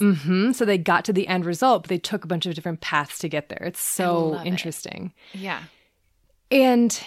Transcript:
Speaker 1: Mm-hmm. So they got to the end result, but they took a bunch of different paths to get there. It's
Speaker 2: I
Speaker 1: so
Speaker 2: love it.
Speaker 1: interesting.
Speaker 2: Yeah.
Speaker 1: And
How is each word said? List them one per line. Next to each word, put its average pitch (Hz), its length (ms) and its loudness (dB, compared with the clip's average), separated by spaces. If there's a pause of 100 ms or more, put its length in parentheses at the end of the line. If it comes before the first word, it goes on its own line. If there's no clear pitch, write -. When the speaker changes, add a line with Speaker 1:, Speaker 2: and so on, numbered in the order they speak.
Speaker 1:
Mm-hmm. 185 520 4
So 240 120 0
they 202 140 4
got 170 260 2
to 214 80 0
the 185 140 0
end 180 180 -2
result, 180 380 2
but - 60 -14
they 175 100 -2
took - 240 -6
a 165 40 -12
bunch 170 200 -2
of 165 80 -4
different 165 260 -8
paths - 380 -2
to 165 100 -6
get 147 200 -6
there. - 140 -10
It's 175 160 -8 (200)
Speaker 2:
I 190 40 0
Speaker 1:
so 170 260 2
Speaker 2:
love 170 160 -4
it. 175 40 -2
Speaker 1:
interesting. 180 640 -8 (200)
Speaker 2:
Yeah. 190 300 -10 (880)
Speaker 1:
And 247 560 4